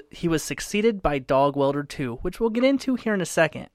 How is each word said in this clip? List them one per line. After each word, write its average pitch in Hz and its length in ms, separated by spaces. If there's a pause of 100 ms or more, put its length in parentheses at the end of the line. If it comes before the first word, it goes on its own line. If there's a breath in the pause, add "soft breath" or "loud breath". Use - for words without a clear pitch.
he - 180
was 160 160
succeeded 208 580
by 147 180
Dog 139 360
Welder 143 280
Two, 131 380
which 180 200
we'll 226 80
get 240 160
into 269 300
here 220 180
in 190 80
a 165 40
second. - 500